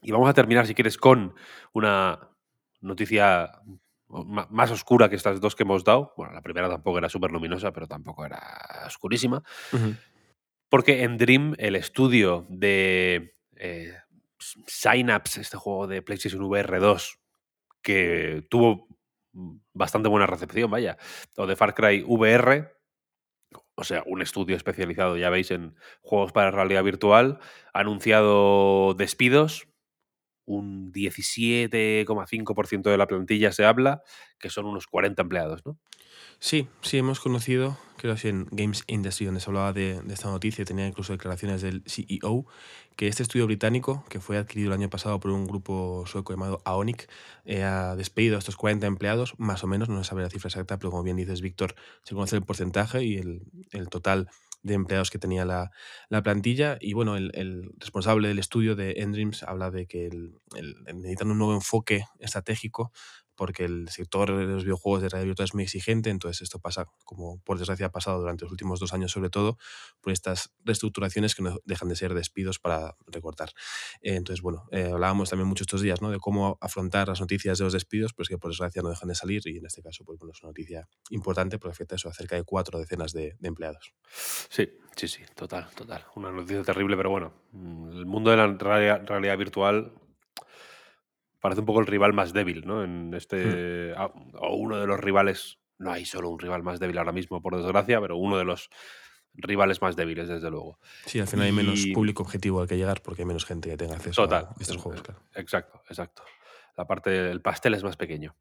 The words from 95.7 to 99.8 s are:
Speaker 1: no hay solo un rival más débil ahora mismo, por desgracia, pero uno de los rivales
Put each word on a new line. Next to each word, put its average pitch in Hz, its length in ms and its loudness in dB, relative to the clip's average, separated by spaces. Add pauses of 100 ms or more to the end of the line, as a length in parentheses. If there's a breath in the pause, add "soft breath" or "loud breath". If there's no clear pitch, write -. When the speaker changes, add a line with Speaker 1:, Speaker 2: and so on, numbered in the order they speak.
Speaker 1:
no 92 140 -6
hay 85 120 -6
solo 90 260 -6
un 82 100 -8
rival 87 240 -6
más 90 160 -6
débil 90 180 -2
ahora 85 140 -2
mismo, 92 280 -6
por 90 160 -4
desgracia, 98 440 2
pero 90 160 -4
uno 98 200 0
de 92 80 2
los 90 240 -4 (680 loud breath)
rivales 98 460 2